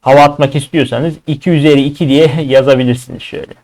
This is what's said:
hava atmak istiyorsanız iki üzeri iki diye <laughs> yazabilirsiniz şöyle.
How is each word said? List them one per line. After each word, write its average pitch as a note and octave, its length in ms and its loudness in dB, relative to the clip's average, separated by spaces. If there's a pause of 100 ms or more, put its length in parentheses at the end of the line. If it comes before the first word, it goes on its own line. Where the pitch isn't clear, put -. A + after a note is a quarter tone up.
hava C#3+ 200 4
atmak D3 340 0
istiyorsanız D3 580 -4 (140)
iki D3+ 220 -6
üzeri D3 320 2
iki C#3+ 260 -4
diye C#3+ 300 2
<laughs> D#3 80 -6
yazabilirsiniz B2+ 760 0
şöyle. - 320 -16 (100)